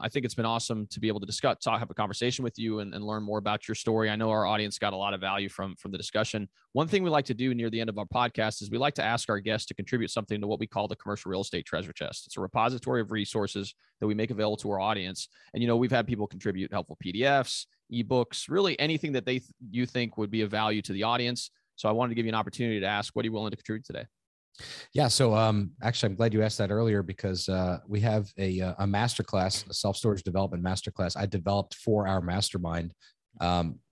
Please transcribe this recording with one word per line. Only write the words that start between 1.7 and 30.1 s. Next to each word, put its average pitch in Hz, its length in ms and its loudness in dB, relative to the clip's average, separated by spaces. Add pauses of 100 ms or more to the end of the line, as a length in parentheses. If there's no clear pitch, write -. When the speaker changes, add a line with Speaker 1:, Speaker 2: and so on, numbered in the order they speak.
Speaker 1:
have 113 140 -6
a - 20 -18
conversation 120 480 -2
with 117 160 -4
you 110 220 -2
and, 101 120 -8
and 104 140 -8
learn 107 160 -4
more 104 160 -2
about 104 300 0
your 110 80 -2
story. 110 340 2
I 107 60 0
know 110 140 2
our 107 160 4
audience 104 340 0
got 104 120 2
a 95 40 -4
lot 98 180 0
of 92 60 -4
value 98 280 0
from, 98 280 -6
from 101 160 -10
the 95 40 -4
discussion. 104 520 -2 (240)
One 156 160 2
thing 190 160 2
we 175 60 2
like 147 160 4
to 127 80 -2
do 123 200 2
near 117 160 0
the 113 100 -2
end 113 80 -2
of 104 100 -4
our 101 80 -4
podcast 113 560 0
is 104 80 -8
we 117 80 0
like 143 160 2
to - 100 0
ask 113 260 0
our 104 80 2
guests 107 280 0
to - 80 -8
contribute 110 360 -2
something 107 300 -2
to 101 80 -2
what 107 100 0
we 107 80 -4
call 104 220 -2
the - 80 -6
Commercial 101 340 -6
Real 95 120 0
Estate 87 240 -6
Treasure 87 260 -4
Chest. - 340 -8
It's - 100 -16
a 98 40 -4
repository 120 600 0
of 107 120 -4
resources 101 640 -2 (240)
that 107 80 0
we 107 60 2
make 110 180 0
available 107 240 0
to 107 160 -6
our 95 80 0
audience. 95 480 -2 (260)
And, 123 80 0
you 120 60 4
know, 117 80 6
we've 123 160 4
had 117 160 2
people 107 180 -2
contribute 95 460 -4
helpful 90 260 -4
P 92 140 -6
D 110 120 2
Fs, 139 440 2 (240)
ebooks, 120 560 0
really 180 320 2
anything 151 320 0
that 131 120 0
they 127 140 0
th-, - 140 -14 (180)
you 120 160 2
think 120 320 -2
would 104 140 -2
be 110 100 2
of 104 80 0
value 107 320 2
to - 100 -6
the 98 120 -2
audience. 120 480 0 (240)
So - 120 0
I 107 40 4
wanted 120 160 2
to 113 80 -4
give 117 100 2
you 113 40 0
an 110 40 0
opportunity 110 460 0
to 95 60 0
ask, 104 280 0
what 117 100 0
are - 40 0
you 110 40 -4
willing 107 200 -4
to - 40 -8
contribute - 280 -6
today? - 220 -8 (840)
Speaker 2:
Yeah. 131 160 4
So, 117 260 6
um, 107 360 4 (100)
actually, 113 300 0
I'm 92 60 -4
glad 113 180 4
you 107 80 6
asked 107 160 0
that 101 140 2
earlier 107 300 4
because, 92 460 -4
uh, 92 300 2 (100)
we 104 120 0
have 107 360 2
a, 95 240 0
uh, 92 200 -2
a 98 40 0
masterclass, 101 880 0
a - 20 -14
self-storage 101 500 0